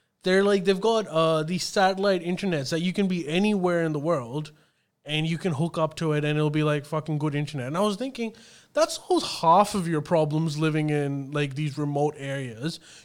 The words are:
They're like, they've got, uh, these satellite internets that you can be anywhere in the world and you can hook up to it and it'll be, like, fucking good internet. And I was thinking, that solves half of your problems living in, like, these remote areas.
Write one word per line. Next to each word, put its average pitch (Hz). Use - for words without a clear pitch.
They're 190
like, 202
they've 185
got, 220
uh, 160
these 175
satellite 190
internets 175
that 165
you 180
can 196
be 175
anywhere 180
in 160
the 151
world 147
and 156
you 165
can 180
hook 160
up 160
to 160
it 147
and 151
it'll 151
be, 151
like, 147
fucking 156
good 147
internet. 143
And 147
I 185
was 208
thinking, 233
that 320
solves -
half 185
of 185
your 160
problems 156
living 156
in, 139
like, 147
these 143
remote 147
areas. 139